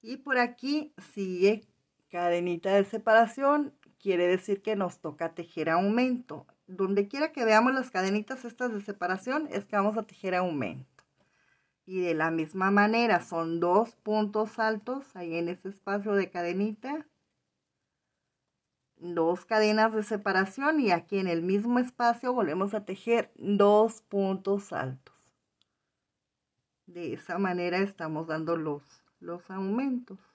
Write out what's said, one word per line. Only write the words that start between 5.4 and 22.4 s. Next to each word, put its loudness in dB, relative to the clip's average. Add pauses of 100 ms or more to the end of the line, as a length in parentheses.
aumento. 0 (180)
Donde 0
quiera -4
que -2
veamos 6
las -4
cadenitas -4
estas -6
de -6
separación, -4
es -6
que -8
vamos 0
a -4
tejer -6
aumento. -2 (960)
Y -6
de 0
la 0
misma -2
manera 4
son -4
dos 2
puntos -2
altos -4
ahí -8
en -2
este -10
espacio -6
de 0
cadenita. -4 (1900)
Dos -2
cadenas 4
de 0
separación 0
y 4
aquí 0
en -2
el 0
mismo 2
espacio 0
volvemos 0